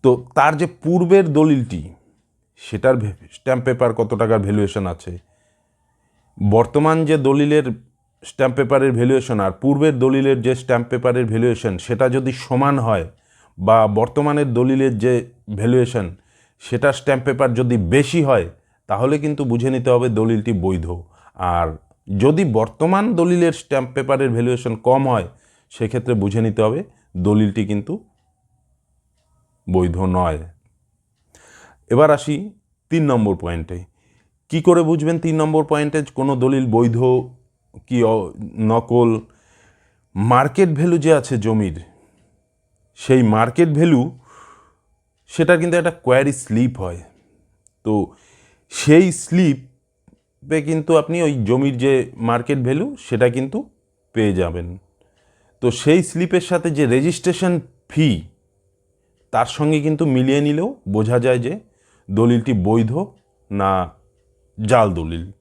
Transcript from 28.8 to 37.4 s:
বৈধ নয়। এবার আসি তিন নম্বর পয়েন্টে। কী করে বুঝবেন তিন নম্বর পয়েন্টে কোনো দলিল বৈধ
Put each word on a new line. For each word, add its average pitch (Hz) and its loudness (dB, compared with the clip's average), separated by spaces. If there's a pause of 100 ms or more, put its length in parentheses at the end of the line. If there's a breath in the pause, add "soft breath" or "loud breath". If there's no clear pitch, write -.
বৈধ 90 0
নয়। 90 -2 (1500 soft breath)
এবার 147 4
আসি 151 -2 (400)
তিন 160 0
নম্বর 107 2
পয়েন্টে। 85 -10 (640)
কী 160 -4
করে 170 6
বুঝবেন 160 0
তিন 165 -2
নম্বর 156 0
পয়েন্টে 147 -2 (120)
কোনো 135 -2
দলিল 131 0
বৈধ 117 2 (880)